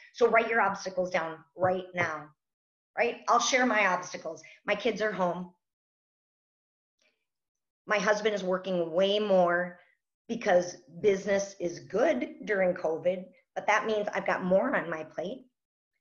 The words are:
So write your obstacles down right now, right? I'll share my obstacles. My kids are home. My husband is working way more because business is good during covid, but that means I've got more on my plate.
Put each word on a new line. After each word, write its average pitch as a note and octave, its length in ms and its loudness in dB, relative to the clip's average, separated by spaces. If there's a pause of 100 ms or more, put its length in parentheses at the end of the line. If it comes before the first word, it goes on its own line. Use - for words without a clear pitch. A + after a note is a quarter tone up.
(140)
So A#3+ 140 4
write A3+ 220 4
your A#3 120 2
obstacles F#3 500 -2
down D#3+ 260 -4 (180)
right F#3 300 0 (100)
now, D#3 300 -4 (720)
right? A#3 200 0 (120)
I'll A#3 100 6
share B3+ 260 2
my G#3+ 220 4
obstacles. F3 560 -4 (220)
My G3+ 100 0
kids G#3 260 -2
are G#3+ 100 0
home. F3+ 400 -2 (2250)
My G#3 100 0
husband G#3 380 0
is F#3+ 80 -4
working F3+ 480 -2
way G3 280 2
more F3+ 600 2 (480)
because F3+ 500 0 (240)
business G3 580 0
is E3+ 200 -6
good C4+ 560 -2 (100)
during F#3 300 0
covid, F3 500 -4 (300)
but - 120 -8
that G#3 180 2
means G#3+ 280 -2
I've F#3 140 -4
got F#3 160 -2
more G#3 320 2
on E3 140 -4
my D#3 140 -8
plate. - 420 -10 (560)